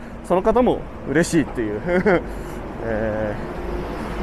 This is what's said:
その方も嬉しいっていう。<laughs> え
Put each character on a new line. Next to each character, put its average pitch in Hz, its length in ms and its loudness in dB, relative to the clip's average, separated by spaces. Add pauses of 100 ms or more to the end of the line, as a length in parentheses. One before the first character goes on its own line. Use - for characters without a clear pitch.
(240)
そ 175 100 2
の 185 80 4
方 220 200 4
も 175 180 4 (300)
嬉 160 180 4
し 170 120 4
い - 20 2
っ - 40 2
て - 140 -4
い 107 160 0
う。 107 80 -2
<laughs> - 1040 0
え 107 480 0 (880)